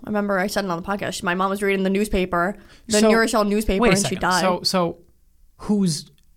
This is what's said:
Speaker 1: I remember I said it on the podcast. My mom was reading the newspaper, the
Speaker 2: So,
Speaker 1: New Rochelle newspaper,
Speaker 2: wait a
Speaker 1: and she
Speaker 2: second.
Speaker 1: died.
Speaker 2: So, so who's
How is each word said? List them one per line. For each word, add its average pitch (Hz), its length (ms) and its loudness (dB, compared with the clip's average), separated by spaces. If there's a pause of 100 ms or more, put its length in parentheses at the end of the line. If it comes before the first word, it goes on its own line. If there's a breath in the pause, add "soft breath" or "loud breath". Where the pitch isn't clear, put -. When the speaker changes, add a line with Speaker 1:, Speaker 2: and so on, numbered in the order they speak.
Speaker 1:
I - 60 -12
remember 202 280 -2
I 185 100 0
said 202 180 -2
it 185 40 -4
on 170 120 -4
the - 40 -14
podcast. 196 360 -6
My 175 120 -2
mom 190 140 0
was 196 140 -4
reading 196 220 0
the 190 40 2
newspaper, 190 720 -2 (300 loud breath)
the 214 120 2
Speaker 2:
So, 220 80 6
Speaker 1:
New 220 80 6
Rochelle 226 280 2
newspaper, 208 360 0
Speaker 2:
wait 240 80 4
a - 40 4
Speaker 1:
and 190 80 4
she - 20 0 (140)
Speaker 2:
second. - 40 -8
Speaker 1:
died. 180 220 0
Speaker 2:
So, 180 220 0
so 175 340 0 (580)
who's 196 540 -2 (260)